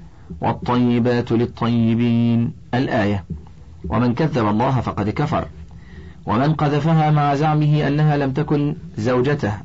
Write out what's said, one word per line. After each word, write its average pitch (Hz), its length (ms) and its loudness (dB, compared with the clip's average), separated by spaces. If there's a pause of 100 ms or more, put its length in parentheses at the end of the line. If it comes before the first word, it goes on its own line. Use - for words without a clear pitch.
(400)
"والطيبات 120 920 0
للطيبين" 117 1200 2 (220)
الآية. 107 500 0 (640)
ومن 117 260 0
كذب 127 340 0
الله 120 320 2
فقد 101 300 -2
كفر. 123 340 -2 (840)
ومن 131 280 2
قذفها 151 560 2
مع 147 240 2
زعمه 151 540 2
أنها 147 280 2
لم 135 160 0
تكن 147 440 0 (220)
زوجته 123 540 0 (120)